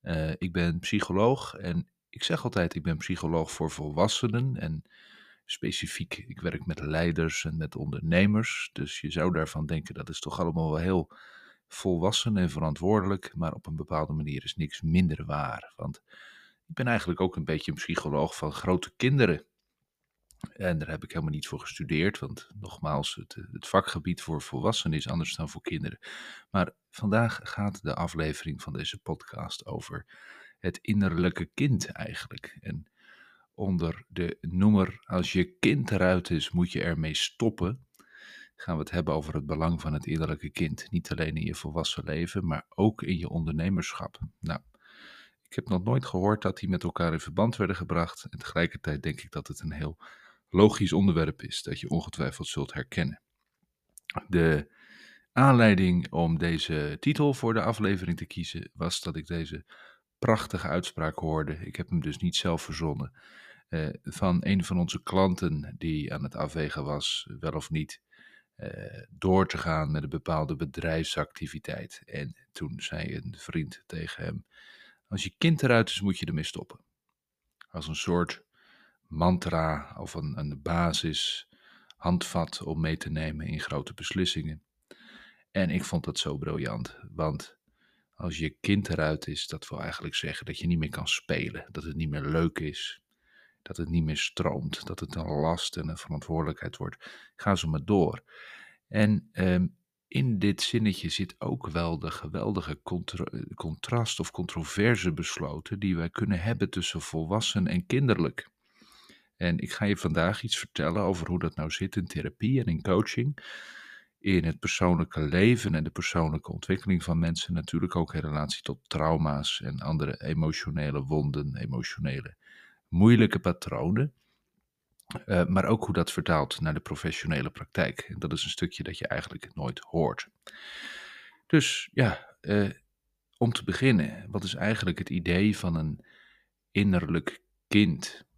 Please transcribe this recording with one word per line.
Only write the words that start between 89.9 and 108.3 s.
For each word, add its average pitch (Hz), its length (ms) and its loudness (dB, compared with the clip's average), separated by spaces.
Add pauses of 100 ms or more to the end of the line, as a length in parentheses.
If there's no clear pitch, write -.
zeggen - 320 -6
dat - 120 -8
je - 80 -4
niet 85 120 4
meer 78 100 0
kan - 200 -6
spelen, - 640 -2
dat 78 120 -10
het 76 140 -8
niet 78 140 -2
meer 73 140 -4
leuk 80 340 2
is, - 420 -8 (640)
dat - 140 -12
het 82 120 -4
niet 82 160 2
meer 76 120 -2
stroomt, - 720 -4
dat - 140 -8
het - 140 -8
een 80 120 -4
last 80 500 0
en 80 120 -4
een 80 80 -6
verantwoordelijkheid - 800 -4
wordt. - 600 -12
Ga 101 180 2
zo 87 140 -2
maar 78 160 0
door. 95 380 4 (640)
En, 107 440 2
ehm, 90 340 4 (420)
in 127 300 2
dit 98 240 2
zinnetje 107 460 2
zit - 300 -4
ook - 300 -4
wel 85 300 0
de 80 120 -4
geweldige 92 720 -4
contra-, - 640 -6 (100)
contrast - 640 -4
of 85 100 -4
controverse 92 840 2
besloten 80 640 -6
die 95 180 0
wij 85 140 -2
kunnen 95 300 0
hebben 98 300 0
tussen 85 300 -4
volwassen 90 640 0
en - 200 0
kinderlijk. 117 640 2 (920)